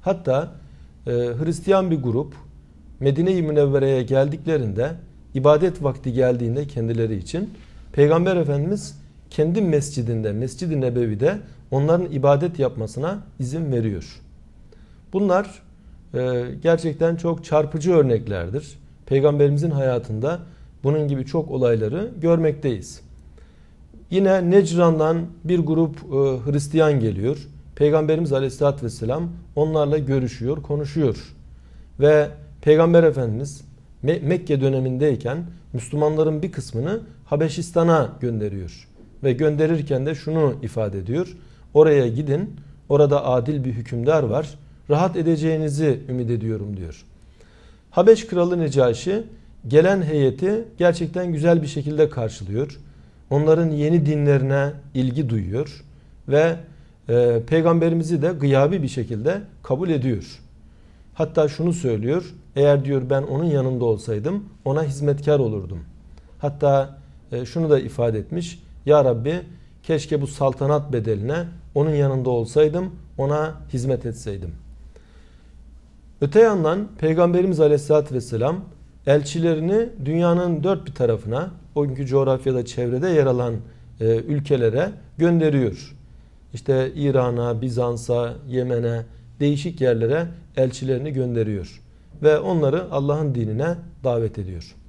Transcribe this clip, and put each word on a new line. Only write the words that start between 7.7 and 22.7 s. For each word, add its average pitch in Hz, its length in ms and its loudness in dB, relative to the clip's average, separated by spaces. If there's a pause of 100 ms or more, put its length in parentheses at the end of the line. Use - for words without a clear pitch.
Peygamber 165 420 4
Efendimiz 156 640 -2 (300)
kendi 170 320 0
mescidinde, 120 680 -2
Mescid-i 131 500 -4
Nebevi'de 120 560 0 (340)
onların 160 400 2
ibadet 143 480 2
yapmasına 135 640 -4 (160)
izin 143 320 -4
veriyor. 110 500 -4 (920)
Bunlar, 196 480 0 (520)
e, 123 300 -2 (200)
gerçekten 165 520 2
çok 170 280 -4
çarpıcı 156 500 0
örneklerdir. 110 880 0 (260)
Peygamberimizin 143 680 2
hayatında 131 680 -2 (440)
bunun 147 240 0
gibi 135 180 -4
çok 165 260 -4
olayları 127 600 -2 (100)
görmekteyiz. 151 800 0 (1080)